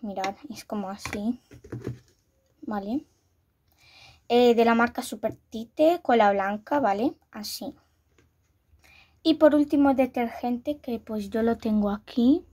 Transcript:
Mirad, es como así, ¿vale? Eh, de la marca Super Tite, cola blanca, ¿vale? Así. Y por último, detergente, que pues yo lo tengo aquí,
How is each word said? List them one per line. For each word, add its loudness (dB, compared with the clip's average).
Mirad, -8
es -16
como -8
así, -6
¿vale? -6
Eh, 4
de 4
la 4
marca 0
Super -8
Tite, 0
cola 4
blanca, -2
¿vale? 0
Así. -12
Y 2
por 6
último, 4
detergente, -2
que -8
pues -10
yo -2
lo 0
tengo 0
aquí, 2